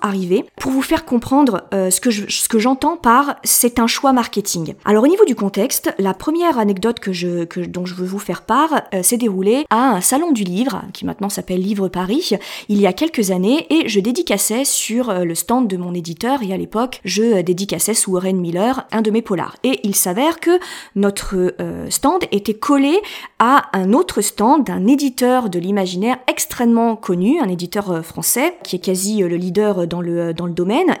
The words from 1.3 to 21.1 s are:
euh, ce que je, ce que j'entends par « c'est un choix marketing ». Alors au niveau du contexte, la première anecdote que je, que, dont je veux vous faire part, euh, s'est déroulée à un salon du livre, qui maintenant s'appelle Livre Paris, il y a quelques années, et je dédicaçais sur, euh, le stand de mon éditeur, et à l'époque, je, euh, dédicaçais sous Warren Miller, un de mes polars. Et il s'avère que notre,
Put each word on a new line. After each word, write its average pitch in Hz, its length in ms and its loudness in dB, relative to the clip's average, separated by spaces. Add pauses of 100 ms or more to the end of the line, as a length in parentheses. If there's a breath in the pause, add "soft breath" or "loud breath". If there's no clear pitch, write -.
euh, 190 180 0
ce 190 100 -2
que 247 80 2
je, 208 200 -2
ce - 180 -2
que 233 100 0
j'entends 269 380 2
par « 277 480 2
c'est - 360 2
un 226 60 4
choix 269 260 2
marketing ». 202 640 -2 (120)
Alors 214 180 4
au 277 40 6
niveau 392 180 6
du 262 100 2
contexte, 196 640 -2
la 190 160 0
première 320 420 0
anecdote 208 420 0
que 190 140 -6
je, 175 300 -2
que, 170 160 -8
dont 175 260 -6
je 180 80 -10
veux 180 140 -6
vous 196 100 -6
faire - 260 -8
part, 277 380 2 (120)
euh, 185 100 -2
s'est 240 140 2
déroulée 220 520 2
à 247 200 4
un 185 120 2
salon 311 300 0
du 214 120 2
livre, 190 380 -2 (120)
qui - 120 -10
maintenant 202 240 -4
s'appelle 185 320 -4
Livre 196 280 -2
Paris, 185 420 -2 (380 loud breath)
il 202 120 2
y 202 60 6
a 185 60 2
quelques 240 360 0
années, 190 400 2
et 320 180 2
je 202 120 2
dédicaçais 233 640 0
sur, 240 460 -2
euh, 180 160 0
le 170 100 -2
stand 240 320 0
de 185 100 -4
mon 175 160 -6
éditeur, 180 480 -4
et 190 120 -4
à 185 40 -4
l'époque, 214 460 -4
je, 196 200 0
euh, 208 200 2
dédicaçais 180 500 -2
sous 196 200 0
Warren 185 260 0
Miller, 190 520 -2
un 220 120 0
de 214 80 2
mes 226 100 2
polars. 185 420 -6
Et 254 200 0
il 202 120 -2
s'avère 254 440 0
que 349 200 4 (360 loud breath)
notre, 196 640 0